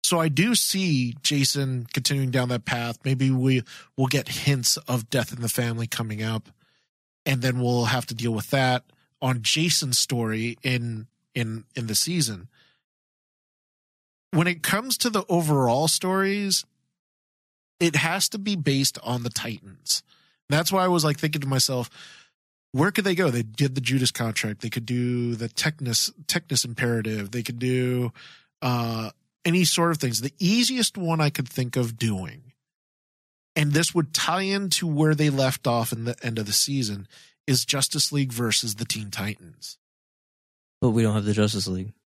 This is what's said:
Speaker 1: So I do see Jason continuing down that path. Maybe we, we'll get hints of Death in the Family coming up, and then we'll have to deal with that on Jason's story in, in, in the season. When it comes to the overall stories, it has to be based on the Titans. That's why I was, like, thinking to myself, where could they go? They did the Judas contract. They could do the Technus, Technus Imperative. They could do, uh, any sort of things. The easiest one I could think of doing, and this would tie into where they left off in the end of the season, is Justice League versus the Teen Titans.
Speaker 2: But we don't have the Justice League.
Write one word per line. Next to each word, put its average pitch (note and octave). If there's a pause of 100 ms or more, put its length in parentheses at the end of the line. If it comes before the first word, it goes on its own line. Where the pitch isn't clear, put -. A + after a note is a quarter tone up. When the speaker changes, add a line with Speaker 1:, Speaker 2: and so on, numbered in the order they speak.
Speaker 1:
So F3
I D#3+
do E3+
see D3
Jason C3+
continuing C3+
down B2
that B2
path. A#2
Maybe C3+
we, C3 (320)
we'll C3
get C3
hints -
of A#2+
Death A#2+
in A#2+
the A2+
Family A#2
coming A2
up, A2 (800)
and C3+
then B2+
we'll A#2+
have A#2+
to -
deal A#2
with G#2+
that B2+ (360)
on B2+
Jason's D3+
story A2+
in, A#2 (260)
in, A2+ (120)
in A#2
the G#2+
season. A#2 (1800)
When E3+
it F3
comes A#3
to A#3+
the G#3
overall D3+
stories, G3 (1160)
it E3
has E3
to G#3+
be G3+
based C#3
on A#2+
the A#2+
Titans. - (460)
That's D#3+
why F#3
I F#3
was, F3
like, D3
thinking D3
to C3+
myself, B2+ (840)
where D#3+
could G#3
they F#3+
go? E3+
They A#2+
did B2+
the C3+
Judas B2+
contract. A2
They A2
could A#2
do A#2+
the A2+
Technus, C#3+ (160)
Technus -
Imperative. A2
They A#2+
could A#2+
do, B2 (500)
uh, A#2 (340)
any F3
sort E3+
of D#3
things. A#2
The C#3
easiest A3+
one E3
I D3
could C#3+
think B2
of A#2
doing, F#2+ (1040)
and D3
this D#3+
would D#3+
tie F3+
into F#3+
where D#3
they D3+
left C3+
off A#2
in A2+
the A#2+
end A2+
of G#2+
the G2+
season, G#2 (380)
is C3
Justice -
League C#3
versus A2+
the A2
Teen G#2+
Titans. F#2 (1040)
Speaker 2:
But B2+
we A2+
don't G#2+
have G#2
the G#2
Justice G#2
League. F#2+ (120)